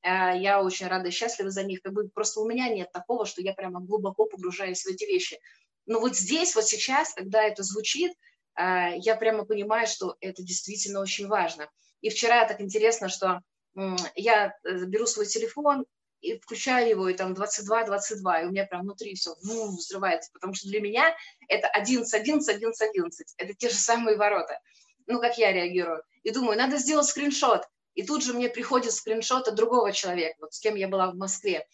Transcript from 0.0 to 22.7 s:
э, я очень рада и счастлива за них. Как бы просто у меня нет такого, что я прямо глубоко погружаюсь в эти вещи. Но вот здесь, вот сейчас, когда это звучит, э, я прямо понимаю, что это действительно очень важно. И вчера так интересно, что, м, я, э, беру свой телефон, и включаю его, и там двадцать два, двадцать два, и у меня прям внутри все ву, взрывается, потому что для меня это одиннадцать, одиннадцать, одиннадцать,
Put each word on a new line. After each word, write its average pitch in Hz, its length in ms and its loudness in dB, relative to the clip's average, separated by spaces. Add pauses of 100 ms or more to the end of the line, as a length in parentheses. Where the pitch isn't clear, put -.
э, 185 340 2
я 196 260 4
очень 185 240 -2
рада 185 200 0
и 175 40 -4
счастлива 208 380 -2
за 190 140 -4
них. 190 180 -6
Как 196 120 -8
бы 202 160 -2
просто 214 320 -4
у 220 60 0
меня 247 220 -2
нет 190 220 -4
такого, 220 340 -4
что - 160 -8
я 196 120 -4
прямо 185 280 -8
глубоко 196 440 0
погружаюсь 185 580 -6
в 381 40 -10
эти 381 180 -6
вещи. 370 340 0 (480)
Но 214 120 0
вот 220 160 0
здесь, 320 400 0
вот 220 100 4
сейчас, 262 500 0
когда 196 280 2
это 208 200 0
звучит, 220 480 -2 (480)
э, 180 380 2
я 214 180 2
прямо 220 300 2
понимаю, 214 420 0
что 190 340 -4
это 185 220 -8
действительно 196 580 -6
очень 196 260 -4
важно. 170 400 0 (340)
И 220 80 0
вчера 226 380 4
так 208 140 -4
интересно, 214 480 2
что, 185 320 0 (360)
м, 190 200 -4 (180)
я, 208 380 4 (120)
э, 185 200 -2
беру 214 220 0
свой 214 180 0
телефон, 269 600 0 (360)
и 453 160 -6
включаю 240 520 2
его, 190 200 2
и 185 40 2
там 185 200 -4
двадцать 202 320 -4
два, 220 200 2
двадцать 202 360 -4
два, 175 200 2
и 170 40 -2
у 175 60 -4
меня 196 140 0
прям 180 160 -6
внутри 196 340 -10
все 170 280 -6
ву, 214 340 -4
взрывается, 180 560 -2
потому 190 200 -8
что 190 140 -10
для 208 140 -2
меня 254 340 2 (320)
это - 200 2
одиннадцать, 220 540 2
одиннадцать, 277 340 2
одиннадцать, 220 340 -2